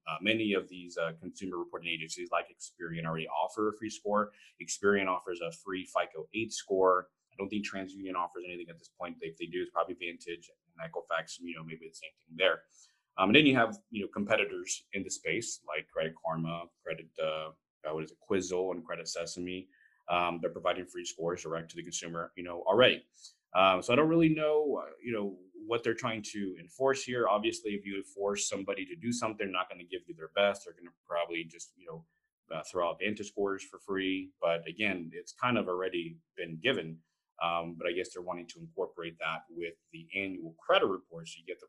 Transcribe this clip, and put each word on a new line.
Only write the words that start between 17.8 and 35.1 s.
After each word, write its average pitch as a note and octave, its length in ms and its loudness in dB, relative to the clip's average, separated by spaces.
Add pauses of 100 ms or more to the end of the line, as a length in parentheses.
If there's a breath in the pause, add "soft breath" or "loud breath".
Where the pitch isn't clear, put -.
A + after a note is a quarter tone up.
uh, D#2 80 -2
what D#2+ 100 -4
is D#2 60 -12
it, - 100 -20
Quizzle, F#2 520 0
and E2 140 -8
Credit E2+ 200 -8
Sesame. F2+ 640 -6 (400 soft breath)
Um, F2 320 2
they're E2 100 0
providing F2 360 -2
free F2 180 -10
scores E2+ 380 -4
direct E2 300 -6
to E2+ 40 -14
the E2+ 60 -8
consumer, E2+ 560 -8
you F2+ 40 -10
know, F2 240 -6
already. G#2 360 8 (520 loud breath)
Um, F#2 280 8
so A#2+ 100 2
I B2 40 8
don't D#3 120 8
really E3 220 8
know, D3+ 520 4
uh, - 80 -12 (140)
you A#2+ 80 -4
know, G2+ 240 -2 (300)
what A#2 160 2
they're A2+ 120 2
trying A2+ 280 -2
to G2 380 -4
enforce C3 420 2
here. B2 240 0
Obviously, G#2 460 2
if G2+ 120 -4
you G2 160 -4 (140)
force G2+ 340 0
somebody G2 380 -4
to F2+ 80 -12
do G2+ 160 -4
something, A2 360 -2
they're F#2+ 60 -6
not F#2 160 0
gonna F2+ 140 -14
give F2+ 240 -10
you E2+ 80 -12
their D#2+ 220 -12
best. G2+ 280 4
They're F2 100 -14
gonna E2+ 200 -20 (140)
probably E2+ 340 0
just, E2 340 -14
you F2+ 100 -20
know, E2 180 -12 (500)
uh, D#2 160 -4
throw F2 180 0
out - 120 -4
Vantage G2+ 260 -2
scores G2 380 -2
for - 160 -18
free. F#2+ 500 -2 (100)
But E2+ 280 2
again, F2+ 440 -2